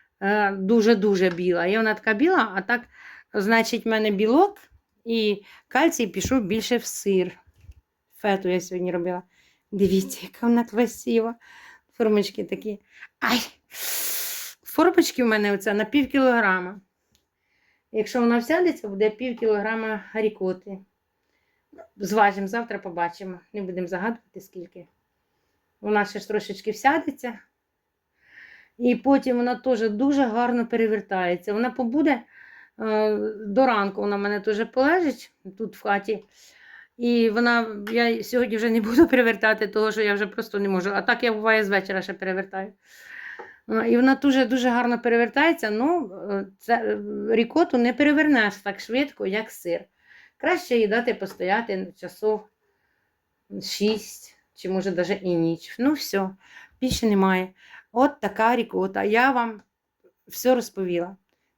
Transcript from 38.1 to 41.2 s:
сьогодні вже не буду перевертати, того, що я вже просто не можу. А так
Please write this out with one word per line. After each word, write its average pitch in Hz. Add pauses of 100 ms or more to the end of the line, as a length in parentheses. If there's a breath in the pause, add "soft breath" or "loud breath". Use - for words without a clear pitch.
сьогодні 240
вже 226
не 226
буду 240
перевертати, 220
того, 214
що 214
я 208
вже 202
просто 208
не 202
можу. 185
А 196
так 233